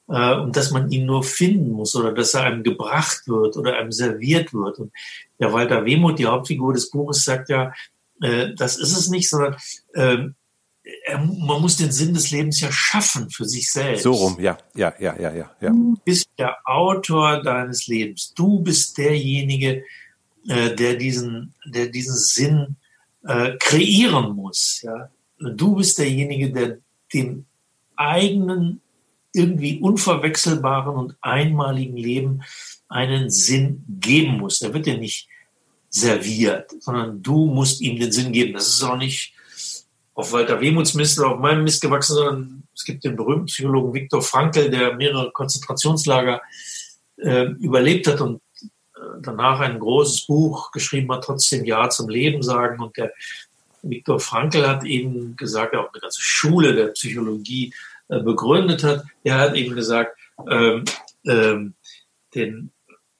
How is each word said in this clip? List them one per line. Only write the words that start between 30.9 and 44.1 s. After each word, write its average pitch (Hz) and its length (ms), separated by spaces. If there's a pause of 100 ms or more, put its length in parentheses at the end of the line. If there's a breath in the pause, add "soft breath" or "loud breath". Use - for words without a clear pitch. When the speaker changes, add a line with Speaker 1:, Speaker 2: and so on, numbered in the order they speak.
Speaker 1:
und 127 260
einmaligen 135 760
Leben 131 460 (460 loud breath)
einen 131 420
Sinn 135 560
geben 120 500
muss. 98 220
Der 107 140
wird 151 120
dir 120 140
nicht - 280 (600 soft breath)
serviert, 107 880
sondern 113 440
du 151 240
musst 135 340
ihm 117 160
den 117 140
Sinn 123 220
geben. 113 200
Das 98 140
ist - 160
auch 127 140
nicht 135 360 (800 loud breath)
auf - 180
Walter 127 300
Wemuths 156 320
Mist 147 240
oder 139 140
auf 120 80
meinem 156 240
Mist 151 180
gewachsen, 135 360
sondern 131 460 (120)
es - 80
gibt 139 200
den 120 120
berühmten 147 320
Psychologen 135 480
Viktor 135 260